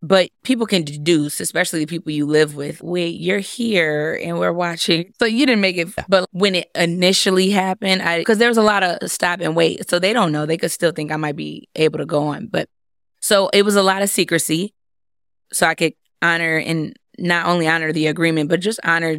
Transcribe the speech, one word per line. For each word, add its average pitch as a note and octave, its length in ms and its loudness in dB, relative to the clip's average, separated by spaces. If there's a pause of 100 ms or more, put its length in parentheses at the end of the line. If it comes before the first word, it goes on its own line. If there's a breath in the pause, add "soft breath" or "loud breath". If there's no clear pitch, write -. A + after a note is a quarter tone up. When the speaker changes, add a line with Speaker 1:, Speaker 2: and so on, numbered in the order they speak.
Speaker 1:
But F3+ 280 2 (140)
people A#3 220 0
can F#3+ 180 0
deduce, D3 560 0
especially E3+ 400 -2
the D3+ 60 -2
people D#3+ 260 -8
you D3 140 -2
live D3+ 300 2
with, D3 260 -10
"Wait, E3+ 380 -4
you're F#3 200 -2
here E3 840 -2
and E3+ 160 -6
we're F3 140 0
watching." E3+ 680 -2
So A#3 60 2
you A3+ 200 2
didn't A#3 160 4
make F#3 160 0
it. E3+ 200 -2
Speaker 2:
Yeah. - 100 -6
Speaker 1:
But F#3 240 2
when F#3+ 240 0
it - 200 -4
initially F#3 760 2
happened, F#3+ 520 0
I, E3+ 220 -2
'cause A3 140 4
there A#3 120 4
was A#3 80 2
a A3+ 60 6
lot G#3 200 4
of F3+ 280 -2
stop F3 300 -2
and D#3+ 140 -2
wait. E3 340 0
So F3 100 0
they F#3+ 140 2
don't G3+ 180 0
know. D3+ 140 -2
They D#3+ 120 -2
could E3+ 140 -4
still E3 200 0
think D3+ 200 -6
I D#3 60 -4
might D3 180 -4
be D3+ 400 -12
able D#3 240 0
to D3 60 -6
go D3+ 220 -2
on. D3 200 -8
But - 220 -4 (500)
so G3 340 2
it G3+ 100 6
was G3+ 120 2
a G3 80 4
lot F#3+ 180 2
of G3+ 80 0
secrecy. E3+ 640 0 (800)
So - 160 0
I D#3+ 80 0
could D#3+ 180 0 (280)
honor E3 360 0
and D#3+ 380 -4 (240)
not F3 280 0
only F3 200 2
honor D#3+ 240 0
the D#3 160 0
agreement, D#3+ 420 0
but E3 100 2
just G#3 240 -4
honor, E3 360 0